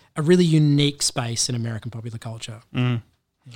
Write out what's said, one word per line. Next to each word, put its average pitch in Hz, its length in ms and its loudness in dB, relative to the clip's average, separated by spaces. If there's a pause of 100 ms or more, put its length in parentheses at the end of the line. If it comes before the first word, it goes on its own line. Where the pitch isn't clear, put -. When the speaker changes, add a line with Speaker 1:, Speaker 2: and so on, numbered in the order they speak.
(160)
Speaker 1:
a 160 60 -2
really 180 220 4
unique 147 580 4
space 117 460 -2
in 123 60 -4
American 117 360 -6
popular 113 280 -12
culture. 113 440 -14 (120)
Speaker 2:
Mm. 123 280 0 (540)